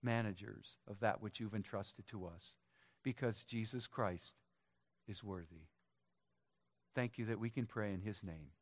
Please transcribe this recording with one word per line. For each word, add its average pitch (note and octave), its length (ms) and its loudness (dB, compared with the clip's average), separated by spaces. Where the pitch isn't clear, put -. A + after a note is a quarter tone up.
managers A2 720 2
of G2+ 140 -4
that G#2+ 220 6
which G#2 180 -4
you've G#2+ 140 -2
entrusted G2+ 540 -2
to F#2 180 -4
us, E2+ 300 -10
because A#2+ 420 2
Jesus A2+ 420 -2
Christ F#2 480 0
is G#2 160 -6
worthy. E2+ 440 -6
Thank B2 220 4
you A#2 100 0
that A2 140 2
we A#2 80 2
can A#2 160 2
pray G#2 280 0
in F#2 100 -2
his G2+ 200 -2
name. D#2+ 260 -6